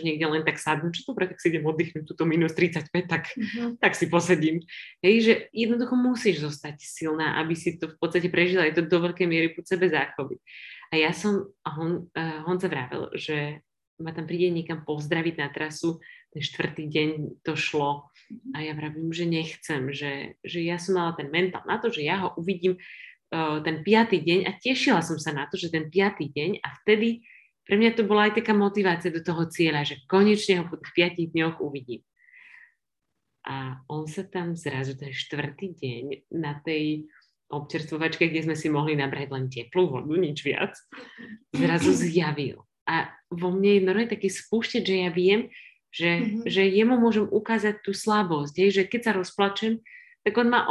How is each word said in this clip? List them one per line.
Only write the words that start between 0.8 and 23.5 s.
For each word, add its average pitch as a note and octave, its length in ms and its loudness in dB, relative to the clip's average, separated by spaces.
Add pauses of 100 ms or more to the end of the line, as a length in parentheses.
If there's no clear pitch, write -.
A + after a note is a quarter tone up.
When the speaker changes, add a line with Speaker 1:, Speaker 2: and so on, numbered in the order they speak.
Speaker 1:
čo - 160 -10
dobre, G3+ 200 -2
tak - 120 -16
si F3 80 2
idem D#3+ 160 -2
oddychnúť D#3 400 -2
túto - 240 -6
minus D#3+ 240 2
tridsaťpäť, E3+ 560 -2
tak, E3 140 0 (140)
Speaker 2:
Mhm. A#3 440 -6
Speaker 1:
tak F3+ 160 4
si - 120 2
posedím. E3+ 520 2 (400)
Hej, G3 140 6 (100)
že A3 80 8 (200)
jednoducho A#3 440 0
musíš A#3 480 2
zostať D3+ 400 -10
silná, D#3 560 -2
aby D#3+ 160 -2
si E3+ 240 -4
to D#3+ 80 -6
v - 80 -18
podstate E3+ 320 0
prežila. F3+ 400 4
Je D#3 80 0
to E3+ 80 2
do F3 160 4
veľkej F3 260 0
miery E3 300 2
pod F3 80 -14
sebe F#3 240 2
záchovy. C#3 480 -2 (560)
A D#3+ 80 4
ja D#3+ 120 4
som, G3+ 360 0 (160)
a E3 80 -4
Hon-, E3 400 -4
eh, D#3+ 320 -4
Honza F#3 240 -2
vravel, C#3 480 -6
že D3 480 -6 (340)
ma D#3+ 120 -8
tam D#3+ 160 -8
príde F3 240 0
niekam E3 320 -4
pozdraviť D#3+ 560 -2
na C#3+ 80 -4
trasu, D#3 560 -4 (320)
ten D#3 80 -6
štvrtý D#3+ 480 -6
deň D3+ 180 2 (380)
to D#3+ 80 -2
šlo. C#3+ 560 -2 (400)
A C#3+ 80 -8
ja D#3 160 -6
vravím, D3+ 400 -6
že E3+ 80 -2
nechcem, D#3+ 720 -2
že, C#3 480 -8
že - 160 -8
ja E3+ 160 -2
som F3+ 240 0
mala E3 160 -2
ten D3 160 -8
mentál F3+ 320 0
na G#3+ 160 -2
to, A#3 80 -2
že D#3 160 -2
ja E3+ 160 0
ho F3+ 160 -2
uvidím, F3+ 400 0 (560)
eh, D#3 320 -2